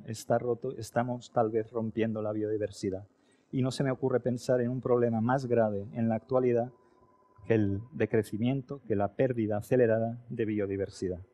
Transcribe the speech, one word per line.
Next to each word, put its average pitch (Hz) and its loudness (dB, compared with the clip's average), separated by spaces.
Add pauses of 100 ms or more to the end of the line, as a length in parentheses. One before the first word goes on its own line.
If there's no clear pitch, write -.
está 117 -2
roto, 123 -4
estamos 123 -4
tal 117 2
vez 110 -2
rompiendo 113 -2
la 107 -4
biodiversidad. 104 -4 (480)
Y 131 0
no 131 0
se 143 -2
me 139 0
ocurre 127 0
pensar 127 0
en 120 0
un 127 -4
problema 120 2
más 131 2
grave 107 2
en 113 0
la 113 2
actualidad 123 0 (760)
que 113 4
el 101 2 (120)
decrecimiento, 117 -2
que 113 -2
la 101 0
pérdida 117 0
acelerada 113 2 (100)
de 120 -4
biodiversidad. 98 -2 (140)